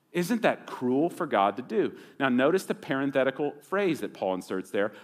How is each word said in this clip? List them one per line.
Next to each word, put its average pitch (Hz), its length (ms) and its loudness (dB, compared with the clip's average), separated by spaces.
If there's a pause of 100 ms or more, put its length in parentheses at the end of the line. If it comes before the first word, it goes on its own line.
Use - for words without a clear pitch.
(120)
Isn't 185 300 -2
that 135 260 0
cruel 131 420 0
for 170 160 -6
God 104 300 2
to 123 60 -6
do? 180 320 -2 (260)
Now, 139 80 2
notice 139 380 4
the - 100 -4
parenthetical 139 760 -2 (100)
phrase 185 400 -2
that 95 120 -6
Paul 95 200 -2
inserts 92 380 -6
there. 107 200 0 (120)